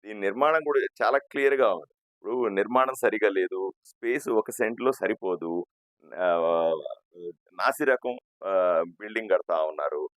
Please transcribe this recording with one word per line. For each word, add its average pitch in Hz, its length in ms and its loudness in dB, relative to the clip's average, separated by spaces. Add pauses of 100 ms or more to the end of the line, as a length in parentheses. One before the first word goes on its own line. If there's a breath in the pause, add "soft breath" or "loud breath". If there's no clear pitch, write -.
దీని 107 160 -10
నిర్మాణం 139 420 2
కూడా 139 420 -2
చాలా 127 140 2
క్లియర్‌గా 135 560 2
ఉంది. 76 200 -12 (220)
ఇప్పుడు 117 320 -2
నిర్మాణం 120 460 2
సరిగా 107 340 0
లేదు, 95 440 -2 (120)
స్పేస్ 127 440 -4
ఒక 113 220 0
సెంట్లో 117 420 -2
సరిపోదు, 90 760 -4 (480)
ఆ, 87 220 2 (1160)
నాసిరకం, 123 680 0 (260)
ఆ, 90 400 2 (160)
బిల్డింగ్ 107 300 -6
కడతా 87 320 2
ఉన్నారు. 73 460 -4 (100)